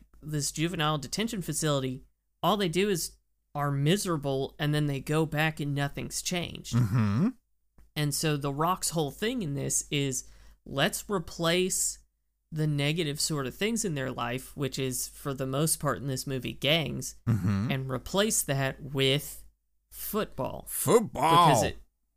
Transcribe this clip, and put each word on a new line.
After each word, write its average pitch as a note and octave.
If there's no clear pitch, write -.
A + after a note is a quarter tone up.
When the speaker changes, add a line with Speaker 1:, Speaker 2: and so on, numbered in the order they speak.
Speaker 1:
this D3
juvenile D#3
detention G#3
facility, C#3
all F#3+
they G3
do F3+
is F3+
are C#3+
miserable, C#3+
and D3
then D3+
they C#3
go D3+
back D#3
and C#3+
nothing's C#3
changed. -
Speaker 2:
Mm-hmm. A#2
Speaker 1:
And D3
so D3+
The C#3
Rock's E3
whole D3+
thing A3+
in C#3+
this C3+
is, C#3
let's C#3+
replace F3+
the D3+
negative D3
sort C#3+
of A#2+
things A3
in E3
their C3
life, A#2+
which C3
is, C3
for -
the C#3
most C#3+
part C3
in A#2+
this C3
movie, C3
gangs, C3+
Speaker 2:
Mm-hmm. G2+
Speaker 1:
and C3
replace G3+
that C3+
with C3+
football. -
Speaker 2:
Football. E3+
Speaker 1:
Because B2
it, A2+